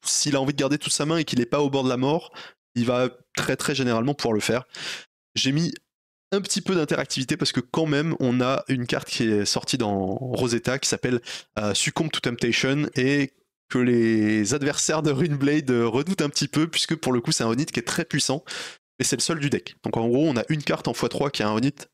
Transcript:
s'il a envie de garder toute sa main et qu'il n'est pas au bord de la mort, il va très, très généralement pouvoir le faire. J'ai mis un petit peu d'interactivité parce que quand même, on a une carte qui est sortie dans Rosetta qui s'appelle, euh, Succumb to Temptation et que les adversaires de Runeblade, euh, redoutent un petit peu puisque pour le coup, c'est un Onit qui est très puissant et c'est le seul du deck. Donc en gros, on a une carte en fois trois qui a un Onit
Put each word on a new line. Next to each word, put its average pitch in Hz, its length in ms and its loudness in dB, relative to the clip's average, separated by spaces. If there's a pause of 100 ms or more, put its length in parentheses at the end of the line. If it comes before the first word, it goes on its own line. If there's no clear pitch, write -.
s'il - 320 0
a 135 60 2
envie 135 100 0
de 139 60 -4
garder 139 180 0
toute 147 160 -6
sa 147 140 0
main 160 100 2
et 160 80 2
qu'il - 140 -2
n'est 120 80 2
pas 143 140 0
au 147 100 2
bord 135 140 0
de 127 40 4
la 123 80 2
mort, 143 380 0 (400)
il 120 100 2
va 123 240 2 (260)
très, - 220 -2
très - 180 -2
généralement 123 380 2
pouvoir 117 220 0
le 104 60 4
faire. 120 240 0 (680)
J'ai 131 180 0
mis 160 200 0 (600)
un 202 80 0
petit 190 200 -4
peu 185 140 0
d'interactivité 147 640 0
parce - 160 -2
que - 80 0
quand 160 260 -2
même, 151 340 0
on 123 200 2
a 131 280 0
une 123 180 0
carte 135 220 -4
qui - 160 -2
est 104 200 2
sortie - 340 -2
dans 98 360 0
Rosetta 123 640 -2
qui - 100 -4
s'appelle, 120 320 0 (380)
euh, 104 160 0
Succumb - 360 -2
to - 100 -4
Temptation 131 760 0
et 139 360 2 (380)
que - 80 0
les 113 760 4
adversaires 147 500 0
de 151 80 2
Runeblade, 143 600 2
euh, 117 180 4
redoutent 156 340 0
un 147 60 0
petit 143 200 -2
peu 156 200 0
puisque - 280 -2
pour 127 160 -2
le 123 80 4
coup, 135 120 -2
c'est 135 120 0
un 113 40 2
Onit 123 180 0
qui - 140 -2
est - 40 -6
très - 200 -4
puissant 143 400 -2 (540)
et 131 60 0
c'est 135 120 0
le 117 60 -2
seul 165 160 -2
du 143 100 0
deck. - 360 -2
Donc 107 120 -2
en 113 100 2
gros, 135 220 4
on 135 80 2
a 113 120 0
une 151 140 0
carte - 240 -2
en 123 80 0
fois 120 140 -2
trois 139 220 -2
qui - 120 -4
a 104 60 2
un 107 60 2
Onit 127 200 2 (200)